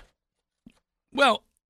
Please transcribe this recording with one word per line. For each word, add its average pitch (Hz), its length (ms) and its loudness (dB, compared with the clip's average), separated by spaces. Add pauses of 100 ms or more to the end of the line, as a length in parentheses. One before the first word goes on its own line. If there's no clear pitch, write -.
(1120)
Well, 262 320 -2 (260)